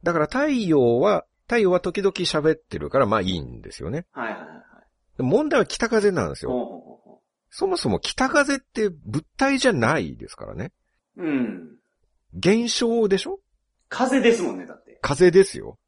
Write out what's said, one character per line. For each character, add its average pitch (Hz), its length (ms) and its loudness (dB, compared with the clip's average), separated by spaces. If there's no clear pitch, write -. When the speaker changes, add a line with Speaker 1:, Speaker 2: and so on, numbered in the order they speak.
Speaker 1:
だ 170 100 -2
か 165 60 0
ら 151 60 2
太 277 240 -2
陽 151 500 4
は、 185 260 2
太 233 120 0
陽 190 120 4
は 180 80 2
時 185 220 -4
々 190 120 2
喋 160 400 0
っ - 20 2
て - 240 -14
る 147 100 -8
か 135 100 0
ら、 131 60 4
ま 107 120 2
あ 101 40 0
い 92 80 -2
い 90 100 -2
ん 60 220 -12
で - 100 -18
す - 120 -14
よ 80 60 -6
ね。 156 220 -8
Speaker 2:
は 117 180 -8
い 104 40 -8
は 92 40 -12
い - 20 -16
は 85 60 -18
い 78 40 -20
は 80 60 -20
い。 - 60 -20
Speaker 1:
で 131 60 -2
も 127 60 0
問 285 200 2
題 277 100 2
は 202 60 2
北 - 240 -4
風 208 220 2
な 131 160 -2
ん - 20 -4
で 67 60 -8
す - 100 -14
よ。 120 60 -4
Speaker 2:
ほ 123 100 -2
う - 40 -6
ほ - 0 -
う - 40 -16
ほ - 80 -16
う - 40 -18
ほ - 120 -20
う。 - 20 -20
Speaker 1:
そ - 180 -4
も 370 100 -2
そ 185 120 -2
も 185 100 0
北 - 300 -2
風 285 280 0
っ - 20 -8
て 214 300 -4
物 151 360 -8
体 269 220 2
じ 269 80 2
ゃ 233 60 4
な 131 260 2
い 73 160 -6
で - 140 -16
す - 80 -20
か - 80 -16
ら - 100 -14
ね。 120 160 -10
Speaker 2:
う 175 120 -6
ん。 101 460 -4
Speaker 1:
現 220 380 2
象 226 340 0
で 196 80 2
し - 100 -6
ょ？ 381 120 -10
Speaker 2:
風 254 320 0
で 240 100 4
す 226 100 0
も 117 120 -4
ん 92 40 -12
ね、 90 80 -14
だ - 100 -18
っ - 80 -20
て。 - 180 -20
Speaker 1:
風 170 300 4
で 160 120 8
す - 140 -2
よ。 - 200 -14